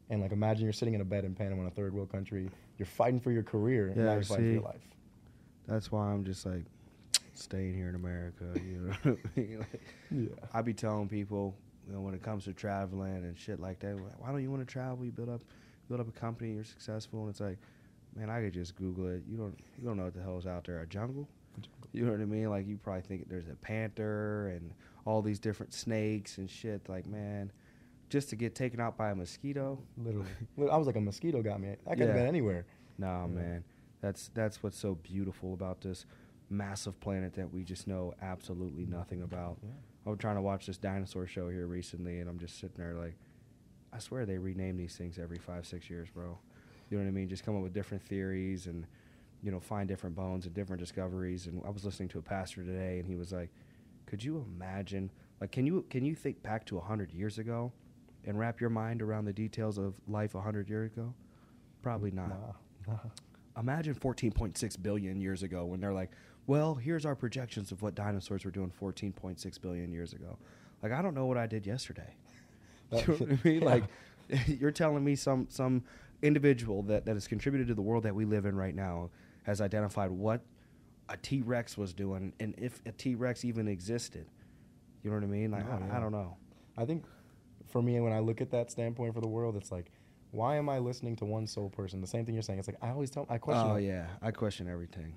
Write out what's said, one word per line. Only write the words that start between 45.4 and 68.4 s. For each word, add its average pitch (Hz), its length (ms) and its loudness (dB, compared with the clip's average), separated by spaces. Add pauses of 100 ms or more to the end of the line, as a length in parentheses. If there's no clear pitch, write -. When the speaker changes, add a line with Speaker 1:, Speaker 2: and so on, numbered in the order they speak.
Speaker 2:
six 87 240 -10
years, 85 180 -8
bro. 87 300 -10 (500)
You 104 100 0
know 101 40 2
what 98 60 2
I 98 40 2
mean? 95 160 0
Just 92 160 -6
come 107 120 0
up 98 80 0
with 90 80 -4
different 98 320 -4
theories 95 640 -2
and, 85 180 -6 (560)
you 101 80 -2
know, 95 80 -2
find 101 300 -2
different 92 260 -4
bones 92 320 -2
and 85 80 -8
different 95 240 -4
discoveries. 90 720 -2
And 85 180 -4
I 101 40 -4
was 101 140 -6
listening 95 260 -4
to - 100 -6
a - 20 -6
pastor 95 400 -4
today, 92 380 -2
and 90 80 -4
he 92 80 -2
was 87 160 -6
like, 87 180 -4 (540)
"Could 101 180 -6
you 147 320 -4
imagine, 95 560 -4 (300)
like, 101 100 -4
can 127 160 4
you, 175 240 4
can 127 140 0
you 151 100 2
think - 300 -4
back 110 220 -2
to 98 120 -2
a - 20 -2
hundred 95 320 -2
years 104 260 -2
ago 117 340 -2 (520)
and 104 140 0
wrap 117 220 0
your 117 100 4
mind 113 320 0
around 107 220 0
the 104 80 0
details 110 460 0
of 98 160 0 (120)
life 107 300 0
a 95 40 -2
hundred 104 280 0
years 110 240 0
ago?" 117 200 -4 (680)
Probably 104 300 0
not. 92 160 -2
Speaker 1:
Nah, 98 640 -8
nah. 110 60 0 (600)
Speaker 2:
Imagine 143 360 0
fourteen 120 360 2
point 104 280 2
six 107 180 0
billion 98 440 0
years 95 220 0
ago 90 220 -2
when 90 160 -2
they're 101 140 2
like, 92 160 0 (360)
"Well, 151 280 6
here's 147 320 0
our 139 100 2
projections 117 560 -2
of 92 100 -6
what 104 120 0
dinosaurs 101 500 0